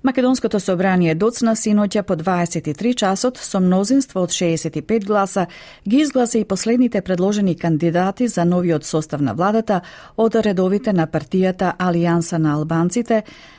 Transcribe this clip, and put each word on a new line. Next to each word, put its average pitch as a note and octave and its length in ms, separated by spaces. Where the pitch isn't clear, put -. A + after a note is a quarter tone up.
Македонското B3+ 560
собрание F3+ 560
доцна A3+ 400
синоќа G#3 460
по G3 140
дваесет E3+ 520
и D3+ 60
три A#3+ 220
часот G#3+ 420
со - 220
мнозинство F#3+ 640
од F3 100
шеесет E3 440
и D3+ 60
пет G#3 240
гласа G3 400
ги B3 140
изгласа B3 380
и G#3+ 60
последните A3+ 560
предложени F#3 540
кандидати E3+ 720
за F3 180
новиот F3 400
состав D#3 360
на B2 120
владата G3+ 480
од A3+ 180
редовите G3+ 580
на D#3+ 140
партијата F#3 680
Алијанса E3+ 600
на D#3 160
албанците, F3 680